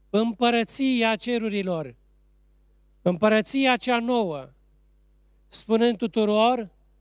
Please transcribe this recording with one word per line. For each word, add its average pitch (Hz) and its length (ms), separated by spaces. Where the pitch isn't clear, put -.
împărăția 233 1040
cerurilor, 196 800
împărăția 214 760
cea 240 220
nouă, 214 520
spunând 226 480
tuturor: 220 760